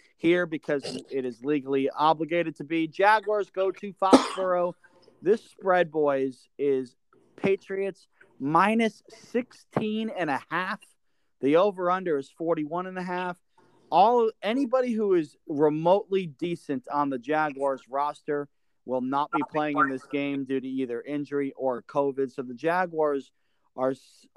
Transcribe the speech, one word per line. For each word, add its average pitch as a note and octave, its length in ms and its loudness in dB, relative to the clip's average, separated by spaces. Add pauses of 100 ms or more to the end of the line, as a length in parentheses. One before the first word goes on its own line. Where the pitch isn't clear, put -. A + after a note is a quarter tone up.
(160)
here F3 300 2
because D3+ 380 -4 (260)
it C3+ 140 -4
is A#2 200 -8
legally C3+ 460 0
obligated D#3 680 0
to D#3 80 -10
be. D#3+ 220 -2
Jaguars G3+ 640 2
go F#3+ 220 -2
to G3 220 -12
Foxborough. F#3 800 2 (480)
This G#3 200 2
spread, F3+ 480 0
boys, C#3 580 -2 (100)
is C3 360 0 (400)
Patriots G3 720 -4 (320)
minus G#3 680 2
sixteen - 1000 -6
and E3+ 200 -4
a C3 100 -2 (100)
half. F#3 300 -4 (600)
The C#3+ 160 4
over-under F3+ 600 2
is C#3 140 -8
forty-one E3 560 -4
and F#3 120 -10
a F#3 40 -4
half. F3+ 360 -6 (520)
All, A3 400 6 (100)
anybody B3+ 520 0
who G#3+ 220 2
is D#3+ 220 0 (120)
remotely E3+ 760 2
decent D#3 640 -6
on C#3+ 220 0
the C3+ 80 -4
Jaguars C#3 680 -2
roster C#3+ 600 -4 (380)
will B2 140 -2
not C#3 320 -2
be D#3 180 -2
playing D3+ 280 -2
in C#3 100 2
this C3 160 -8
game C#3+ 400 -4
due C3+ 160 -4
to B2+ 80 -8
either C3 320 -6
injury C#3+ 560 -6
or B2 260 -4
covid. C3+ 480 -2
So C3+ 120 -10
the B2 120 -12
Jaguars D#3 800 -2 (440)
are C3 160 0
s-, - 340 -20 (100)